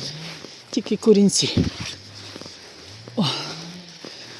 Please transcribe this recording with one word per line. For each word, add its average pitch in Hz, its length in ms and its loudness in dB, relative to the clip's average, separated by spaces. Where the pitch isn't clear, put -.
Тільки 214 280 -2
корінці. 202 600 6
О. 196 80 2